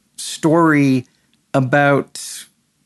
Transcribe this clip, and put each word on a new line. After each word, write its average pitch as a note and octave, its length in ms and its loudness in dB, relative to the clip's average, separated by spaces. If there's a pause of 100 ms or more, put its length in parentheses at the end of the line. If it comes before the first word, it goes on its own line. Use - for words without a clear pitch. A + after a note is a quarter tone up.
(180)
story D3 880 0 (480)
about, C#3 920 -2 (400)